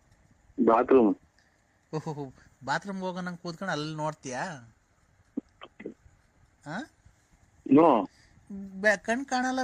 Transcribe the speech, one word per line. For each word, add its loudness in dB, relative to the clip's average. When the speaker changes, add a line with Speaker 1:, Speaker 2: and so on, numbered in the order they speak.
Speaker 1:
ಬಾತ್ರೂಮ್. 6
Speaker 2:
ಓಹೋ, -8
ಬಾತ್ರೂಮ್ -6
ಹೋಗೋಣ -6
ಕೂತ್ಕೊಂಡು -8
ಅಲ್ಲಿ -4
ನೋಡ್ತೀಯಾ? -6
ಹಾ? -12
Speaker 1:
ನೋ. 8
Speaker 2:
ಬೆ-, 2
ಕಣ್ -4
ಕಾಣಲ್ಲ -4